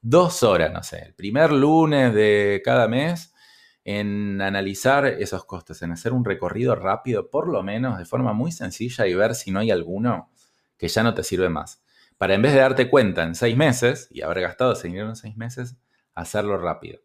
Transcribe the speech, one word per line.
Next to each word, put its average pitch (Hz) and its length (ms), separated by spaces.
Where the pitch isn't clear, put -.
Dos 165 400
horas, 87 280
no 85 120
sé, - 160
el 82 160
primer 127 360
lunes 147 600
de 104 500
cada 120 260
mes, 156 440
en 101 580
analizar 98 640
esos 98 400
costos, - 340
en 85 120
hacer 117 200
un 123 140
recorrido 98 480
rápido, 98 560
por 156 180
lo 117 140
menos 110 340
de 90 80
forma 120 300
muy 139 180
sencilla, 117 540
y 90 80
ver 110 200
si - 160
no 98 100
hay 110 100
alguno 98 600
que 87 120
ya 110 140
no 113 120
te - 80
sirve 92 260
más. 76 340
Para 95 160
en 101 80
vez 143 100
de 135 80
darte 127 300
cuenta 98 320
en 82 120
seis 117 220
meses, 135 540
y - 100
haber 85 220
gastado 117 320
ese 90 140
dinero 98 200
en 113 80
seis 107 220
meses, 123 400
hacerlo 101 440
rápido. 85 460